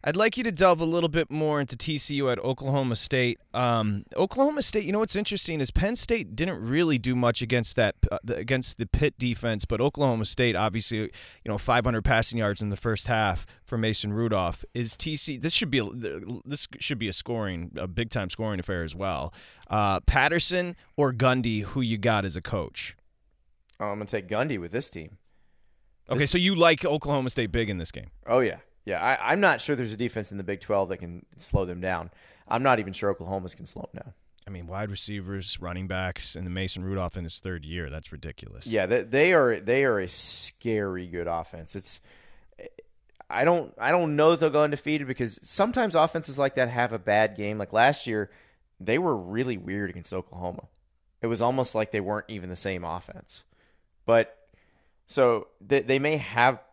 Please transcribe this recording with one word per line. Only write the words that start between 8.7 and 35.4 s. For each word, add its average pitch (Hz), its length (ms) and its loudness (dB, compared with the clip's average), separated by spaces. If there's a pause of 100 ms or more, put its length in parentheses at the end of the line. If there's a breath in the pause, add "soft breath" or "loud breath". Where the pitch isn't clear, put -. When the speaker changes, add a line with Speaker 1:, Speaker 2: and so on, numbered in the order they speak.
Speaker 1:
the 117 80 -2
Pitt - 320 0
defense, 117 480 -2
but 113 160 -2
Oklahoma 127 440 2
State, 117 300 0
obviously, 107 440 -2
you 107 100 -4 (360 loud breath)
know, 107 120 -4
five 120 280 2
hundred 113 200 0
passing 117 320 2
yards 104 240 -2
in 107 80 -4
the 98 80 -4
first 110 300 -4
half 107 400 0 (160 soft breath)
for 117 160 -4
Mason 110 340 0
Rudolph. 104 500 0 (120)
Is 117 200 -4
T 156 200 -4
C, 147 220 -4
this 151 160 -2
should - 180 0
be 127 80 2
a, 104 60 0 (600)
this 131 220 -6 (120)
should 135 200 -4
be 107 80 -4
a 92 60 -4
scoring, 98 640 -6
a 92 120 -6
big 113 240 -4
time 98 180 -2
scoring 107 300 -4
affair 90 240 -4
as 80 120 -8
well. 85 380 -4 (340 loud breath)
Uh, 101 340 2
Patterson 170 720 2 (200 soft breath)
or 143 160 4
Gundy, 120 520 2
who 131 180 -4
you 113 160 0
got 104 260 4
as 87 120 -4
a 90 60 -6
coach? - 540 -6 (840)
Speaker 2:
Oh, 104 60 -4
I'm 101 120 -4
gonna 107 80 -6
take 98 240 -4
Gundy 113 320 0
with 85 100 -8
this 123 200 -4
team. 82 260 -14 (920)
Speaker 1:
Okay, 127 100 2
Speaker 2:
This 143 120 4
Speaker 1:
so 180 60 4
you 185 180 4
like 165 300 6
Oklahoma 143 460 0
State 110 200 0
big 117 180 0
in 92 100 -4
this 80 120 -8
game? - 200 -14 (140)
Speaker 2:
Oh, 120 140 4
yeah. 101 200 2 (260)
Yeah, 90 180 -2
I, 127 300 2
I'm 196 80 2
not 160 180 6
sure 147 160 -2
there's 120 160 -4
a 107 60 -10
defense 110 340 -4
in 101 60 -8
the 98 80 -8
Big 98 160 -6
twelve 98 260 2
that 92 120 -6
can 87 260 -12 (100)
slow - 300 -2
them 90 160 -8
down. 90 280 -4 (380 soft breath)
I'm 123 160 0
not 127 160 4
even 95 140 -6
sure 101 160 0
Oklahoma's 92 440 -6
can - 120 -16
slow - 260 -14
them - 140 -14
down. - 80 -16 (340)
Speaker 1:
I - 20 -14
mean, 90 160 -12
wide 98 240 -6
receivers, 98 720 -8